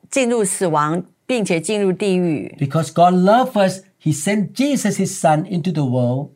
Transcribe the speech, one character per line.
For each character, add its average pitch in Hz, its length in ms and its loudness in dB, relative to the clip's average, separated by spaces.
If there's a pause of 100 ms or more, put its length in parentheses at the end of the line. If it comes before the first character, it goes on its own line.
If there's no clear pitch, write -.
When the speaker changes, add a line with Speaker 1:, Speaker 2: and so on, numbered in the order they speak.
(120)
Speaker 1:
进 254 180 0
入 233 140 0
死 190 240 -2
亡， 156 380 0 (200)
并 233 200 0
且 170 160 0
进 208 200 -2
入 190 120 2
地 190 240 0
狱。 165 420 -2
Speaker 2:
Because 151 320 -2
God 175 220 4
loved 202 560 2
us 185 140 -8 (240)
He 156 60 0
sent 202 400 -2
Jesus, 262 420 0
his - 240 -4
son, 156 260 2
into 180 240 -4
the 151 140 -2
world, 127 520 -2